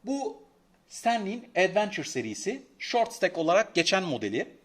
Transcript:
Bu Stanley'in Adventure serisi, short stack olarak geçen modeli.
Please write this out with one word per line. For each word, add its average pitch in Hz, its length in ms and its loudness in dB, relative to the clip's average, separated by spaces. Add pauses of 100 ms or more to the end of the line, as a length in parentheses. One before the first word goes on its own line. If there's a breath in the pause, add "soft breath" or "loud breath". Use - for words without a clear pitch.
Bu 269 400 -6 (460)
Stanley'in 226 640 -2
Adventure 185 520 2
serisi, 123 560 -6 (160)
short 233 340 0
stack 170 240 0
olarak 175 380 4
geçen 185 280 2
modeli. 120 600 -4